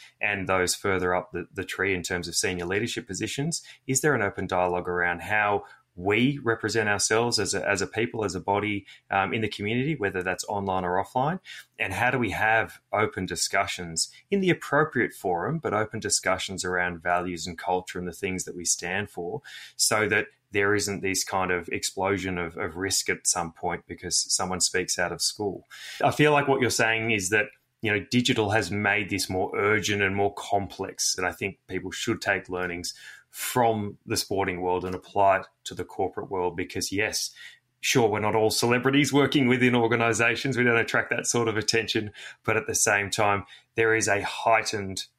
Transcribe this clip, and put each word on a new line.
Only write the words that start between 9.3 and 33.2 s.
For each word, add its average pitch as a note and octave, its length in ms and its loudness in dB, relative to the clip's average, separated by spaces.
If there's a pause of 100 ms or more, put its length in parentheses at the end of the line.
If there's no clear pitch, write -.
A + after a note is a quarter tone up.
in A2+ 80 0
the G#2+ 60 -2
community, A#2+ 480 -2
whether F#2+ 280 -2
that's F2+ 220 -4
online G2 380 -2
or F2+ 200 0
offline? C#3+ 360 -2 (380)
And G2 160 -2
how A#2 180 2
do C3+ 60 0
we A2+ 140 0
have G#2+ 480 0 (120)
open G2+ 340 0
discussions F2 840 -2 (200)
in G3+ 100 2
the F#3 100 2
appropriate C#3+ 640 2
forum, G2 460 -2
but G#2+ 140 -2
open G#2+ 260 -2
discussions F#2 680 -2
around F2 380 -2
values F2 440 -2
and F2 100 -10
culture F2+ 420 -4
and F2+ 80 -6
the F2 60 -8
things F#2 320 -4
that - 100 -10
we F2 100 -8
stand F#2+ 440 -4
for, F#2 320 -8 (340)
so G#2+ 320 2
that G#2 200 2 (240)
there G2+ 240 4
isn't G2 260 -2
this F#2+ 220 0
kind F#2+ 260 -2
of F2+ 200 0
explosion F#2+ 680 -2
of, E2+ 200 -6
of D#2 180 -6
risk F#2+ 340 -2
at F#2 160 -2
some E2 280 -2
point F2 340 -6
because F2 300 -4 (160)
someone F#2 260 0
speaks F#2 400 0
out F2 120 2
of E2+ 100 -6
school? - 440 -4 (380)
I C#3 80 6
feel D3+ 220 4
like C#3+ 140 4
what C3+ 120 4
you're A#2+ 100 4
saying A2+ 420 2
is G2 180 0
that, G#2+ 160 4 (360)
you G#2+ 100 2
know, G#2 200 0
digital A#2+ 400 2
has G#2 180 2
made G#2 400 0
this G2 200 -2
more F#2+ 260 -2
urgent G2+ 460 2
and G2 140 2
more G2+ 180 2
complex, - 840 -4
and F#2 80 -2
I F2 60 0
think F#2+ 260 -6 (100)
people F#2 240 -6
should - 300 -4
take F#2+ 280 -2
learnings F2+ 440 -6 (360)